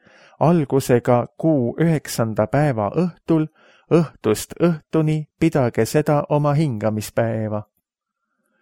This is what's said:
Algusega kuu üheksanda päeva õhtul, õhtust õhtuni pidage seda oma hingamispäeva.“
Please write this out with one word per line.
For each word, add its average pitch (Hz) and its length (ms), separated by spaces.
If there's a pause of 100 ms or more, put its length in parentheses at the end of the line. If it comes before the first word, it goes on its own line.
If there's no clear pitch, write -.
(400)
Algusega 131 840 (120)
kuu 139 420
üheksanda 117 680
päeva 131 440
õhtul, 160 580 (420)
õhtust - 720
õhtuni 156 600 (180)
pidage 123 460
seda 147 420
oma 147 240
hingamispäeva.“ 110 1120 (1000)